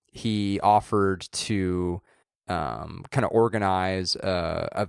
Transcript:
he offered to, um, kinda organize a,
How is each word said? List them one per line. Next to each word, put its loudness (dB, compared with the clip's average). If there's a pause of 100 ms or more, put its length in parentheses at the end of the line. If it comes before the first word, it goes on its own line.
(140)
he -2
offered 4
to, -2 (460)
um, -6
kinda 2
organize 2
a, -2